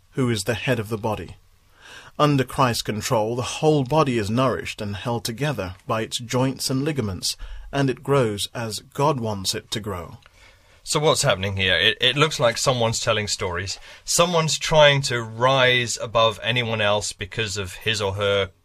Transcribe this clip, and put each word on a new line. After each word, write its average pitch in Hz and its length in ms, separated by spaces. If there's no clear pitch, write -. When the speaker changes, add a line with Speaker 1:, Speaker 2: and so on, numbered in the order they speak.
Speaker 1:
who 131 180
is 110 160
the 123 80
head 113 260
of 104 80
the 110 100
body. 101 380
Under 147 280
Christ's 123 380
control, 110 520
the 123 60
whole 151 420
body 135 340
is 101 120
nourished 117 500
and 101 160
held 120 300
together 110 500
by 113 160
its - 180
joints 127 500
and 131 160
ligaments, 117 500
and 139 160
it 131 140
grows 123 500
as 113 260
God 143 260
wants 104 340
it - 180
to 117 100
grow." 90 360
Speaker 2:
So - 180
what's 147 240
happening 101 340
here? 92 180
It, 101 240
it 123 160
looks 151 240
like 117 180
someone's 120 440
telling 107 260
stories. 92 520
Someone's 165 520
trying 143 460
to 120 180
rise 123 800
above 113 400
anyone 113 380
else 104 320
because 104 460
of 95 160
his 110 280
or 98 120
her 101 380